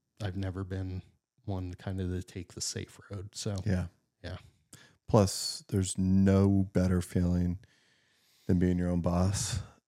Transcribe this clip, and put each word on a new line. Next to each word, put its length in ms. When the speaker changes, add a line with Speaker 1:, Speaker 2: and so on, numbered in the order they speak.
Speaker 1:
I've 140
never 280
been 380
one 280
kind 260
of 100
to 120
take 320
the 60
safe 380
road. 240
So, 220
Speaker 2:
Yeah. 200
Speaker 1:
yeah. 140
Speaker 2:
Plus, 600
there's 300
no 720
better 300
feeling 560
than 120
being 200
your 120
own 120
boss 580